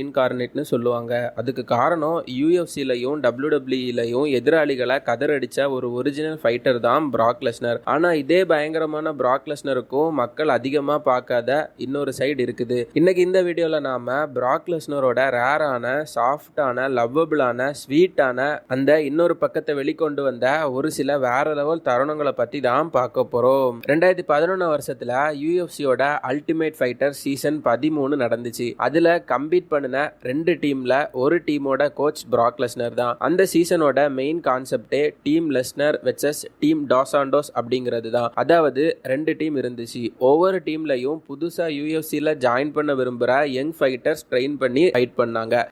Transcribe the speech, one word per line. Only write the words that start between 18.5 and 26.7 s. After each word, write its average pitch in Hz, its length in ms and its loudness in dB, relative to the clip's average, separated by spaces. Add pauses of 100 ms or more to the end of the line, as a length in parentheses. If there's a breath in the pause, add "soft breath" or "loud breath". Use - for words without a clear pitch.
அந்த 147 320 4
இன்னொரு 165 340 2
பக்கத்தை 151 380 -2
வெளிக்கொண்டு 147 480 -2
வந்த 131 420 0
ஒரு 139 200 -2
சில 143 360 -2
வேற 147 340 0
லெவல் 160 280 -2
தருணங்களை 139 520 0
பத்தி 135 280 -4
தான் 151 280 2
பார்க்க 123 360 0
போறோம். 123 440 2 (140)
ரெண்டாயிரத்தி 180 420 2
பதினொன்னு 170 400 2
வருஷத்துல 127 400 -4 (300)
யூ 160 80 0 (120)
எஃப் - 140 -12
சி-யோட 131 260 2 (280)
அல்டிமேட் 156 500 -2